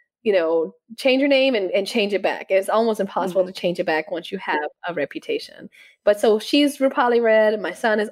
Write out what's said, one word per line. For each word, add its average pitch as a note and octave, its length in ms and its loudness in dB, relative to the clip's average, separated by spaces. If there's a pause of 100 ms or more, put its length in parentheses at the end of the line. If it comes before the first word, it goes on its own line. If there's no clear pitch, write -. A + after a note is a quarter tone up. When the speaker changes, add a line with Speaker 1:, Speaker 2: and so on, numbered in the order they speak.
(220)
Speaker 1:
you A3 120 2
know, E3 400 0 (240)
change C4 220 2
your C#4+ 80 2
name C4+ 260 2
and, G3 180 -2
and G3 140 0
change G3+ 280 -2
it F#3 80 -2
back. C3+ 280 -4
It's F#3+ 180 0
almost G#3+ 320 0
impossible F#3+ 420 -2
Speaker 2:
Mm-hmm. F#3 40 -8
Speaker 1:
to F#3 60 -12
change F3+ 280 -4
it F3 60 -6
back D#3+ 240 -2
once E3+ 220 -8
you G3 60 -6
have D3+ 300 -6 (200)
a E3+ 60 -8
reputation. - 760 -8 (340)
But G#3 160 2
so A3 180 4
she's C#4+ 400 2
Rupali B3+ 440 2
Red, G#3+ 380 4
my D#4 120 -6
son G#3+ 280 0
is G#3+ 120 -4